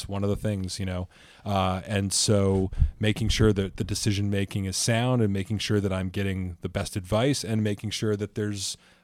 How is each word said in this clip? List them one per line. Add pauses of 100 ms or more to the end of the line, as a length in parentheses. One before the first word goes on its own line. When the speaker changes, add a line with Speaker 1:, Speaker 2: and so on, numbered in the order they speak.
Speaker 1:
Yeah.
Speaker 2:
one
of
the
things,
you
know. (380)
Uh,
and
so (300)
making
sure
that
the
decision
making
is
sound
and
making
sure
that
I'm
getting
the
best
advice
and
making
sure
that
there's (280)